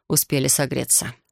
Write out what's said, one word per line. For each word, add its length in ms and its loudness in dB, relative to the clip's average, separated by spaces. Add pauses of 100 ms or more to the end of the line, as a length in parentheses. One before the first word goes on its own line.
успели 400 0
согреться. 640 0 (180)